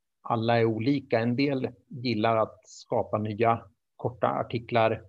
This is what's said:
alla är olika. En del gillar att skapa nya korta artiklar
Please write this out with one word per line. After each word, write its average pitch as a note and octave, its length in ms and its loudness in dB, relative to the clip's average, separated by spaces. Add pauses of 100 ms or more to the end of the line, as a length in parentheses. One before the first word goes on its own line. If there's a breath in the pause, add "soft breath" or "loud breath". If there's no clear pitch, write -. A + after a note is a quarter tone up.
(220)
alla A#2 360 0
är A2+ 60 4
olika. A#2 560 0
En A#2+ 160 0
del C3+ 320 -2 (200)
gillar A#2 480 0
att A2 280 -2
skapa - 540 -4
nya A2 440 0 (340)
korta A#2+ 320 -2
artiklar A#2 800 0